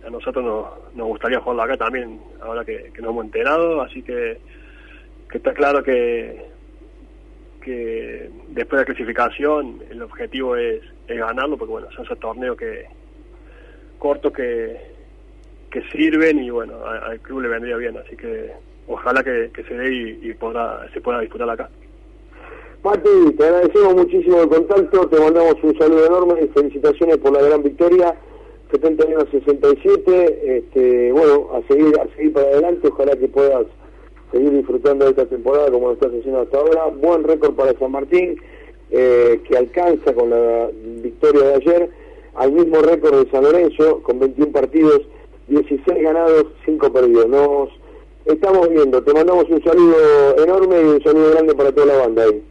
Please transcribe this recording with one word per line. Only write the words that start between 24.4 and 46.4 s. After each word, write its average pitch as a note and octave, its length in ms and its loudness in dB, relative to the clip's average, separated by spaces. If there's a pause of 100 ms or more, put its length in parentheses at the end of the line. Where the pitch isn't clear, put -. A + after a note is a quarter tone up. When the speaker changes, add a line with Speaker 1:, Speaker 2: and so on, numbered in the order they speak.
Speaker 2:
el D#3 60 2
contacto, F3 600 2
te D#3 100 2
mandamos D#3+ 460 4
un D#3 120 2
saludo D#3+ 300 4
enorme F3 360 2
y D3 40 0
felicitaciones D3 720 0
por C3+ 140 0
la C#3+ 100 2
gran D3 180 2
victoria, E3+ 540 2 (560)
setenta D#3 340 0
y D#3 100 -2
uno D#3 80 0
a C#3+ 100 -4
sesenta C#3+ 360 0
y C#3 140 4
siete, F3 760 0
este, B2 520 0
bueno, C#3+ 440 2
a A#2+ 120 -8
seguir, D3+ 320 2
a C3 160 -4
seguir D3+ 180 -2
para C#3 140 0
adelante, D#3+ 400 0
ojalá C#3 300 0
que B2+ 100 -4
puedas C3 400 0 (640)
seguir C#3 220 0
disfrutando C#3 540 0
de C3+ 40 4
esta C3 160 0
temporada C3 460 -2
como B2 160 0
lo A#2+ 60 -2
estás A#2+ 180 -2
haciendo B2+ 300 -4
hasta C3+ 160 -4
ahora. D#3+ 280 0
Buen D3+ 380 0
récord D3+ 320 0
para C3+ 220 0
San C3 120 -4
Martín, E3 500 -2 (520)
eh, A#2+ 560 2
que C3 80 0
alcanza D3 580 0
con A#2+ 160 -2
la A#2 380 0 (340)
victoria C#3 460 2
de C#3 60 2
ayer E3 360 2 (460)
al C3 160 0
mismo D#3+ 280 2
récord D3+ 440 4
de B2 60 -6
San C3+ 120 0
Lorenzo, D#3 600 2
con B2+ 180 -4
veintiún C3+ 320 0
partidos, C#3+ 480 2 (480)
dieciséis C#3+ 520 -2
ganados, D#3+ 460 2 (180)